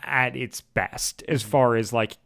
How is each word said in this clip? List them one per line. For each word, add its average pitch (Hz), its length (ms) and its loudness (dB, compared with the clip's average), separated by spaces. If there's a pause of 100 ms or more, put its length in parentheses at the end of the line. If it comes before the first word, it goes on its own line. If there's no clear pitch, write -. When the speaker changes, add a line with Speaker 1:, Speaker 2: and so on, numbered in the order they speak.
Speaker 1:
at 127 320 0
its 127 240 -6
best - 680 -4
as 131 160 0
Speaker 2:
Mm-hmm. 107 80 -10
Speaker 1:
far 123 240 6
as, 113 180 0
like, 110 320 0